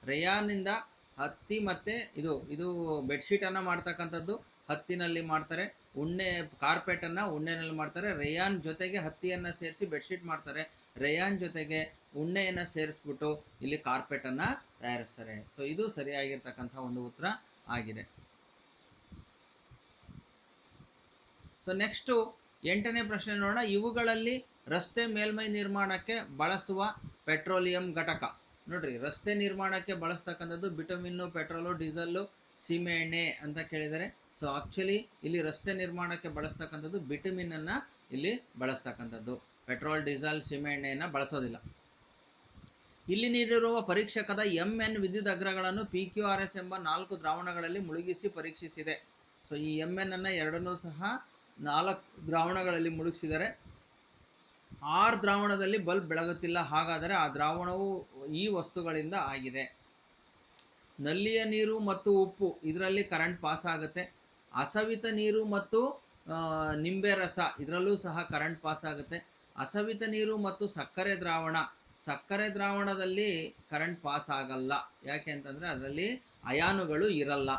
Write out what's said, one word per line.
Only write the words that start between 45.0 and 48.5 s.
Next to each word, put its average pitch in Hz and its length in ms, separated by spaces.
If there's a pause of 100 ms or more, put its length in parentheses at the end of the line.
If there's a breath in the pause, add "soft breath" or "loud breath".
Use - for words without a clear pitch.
ಅಗ್ರಗಳನ್ನು 190 580
ಪಿ 190 200
ಕ್ಯೂ 208 200
ಆರ್ 196 160
ಎಸ್ 190 140
ಎಂಬ 185 200
ನಾಲ್ಕು 175 440
ದ್ರಾವಣಗಳಲ್ಲಿ 170 600
ಮುಳುಗಿಸಿ 175 480
ಪರೀಕ್ಷಿಸಿದೆ. 160 800 (440)